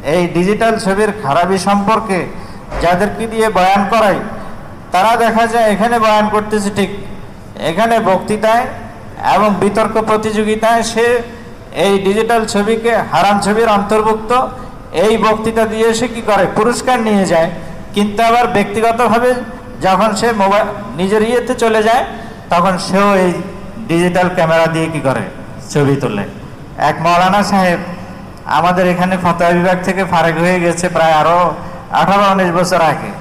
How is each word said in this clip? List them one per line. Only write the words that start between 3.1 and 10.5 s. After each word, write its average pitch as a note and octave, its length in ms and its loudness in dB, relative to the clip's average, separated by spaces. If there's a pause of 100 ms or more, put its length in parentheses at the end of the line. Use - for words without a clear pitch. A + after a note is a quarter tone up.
দিয়ে A3 220 0
বয়ান F#3+ 400 2
করাই, G#3 300 2 (720)
তারা G#3 240 4
দেখা A#3 320 2
যায় A3 240 2
এখানে A3+ 280 0
বয়ান G#3+ 300 2
করতেছে G#3 460 -2
ঠিক, G3 140 0 (720)
এখানে G#3+ 400 0
বক্তৃতায় G#3+ 640 0 (720)
এবং G3+ 240 2
বিতর্ক G#3+ 420 0
প্রতিযোগিতায় G#3+ 800 0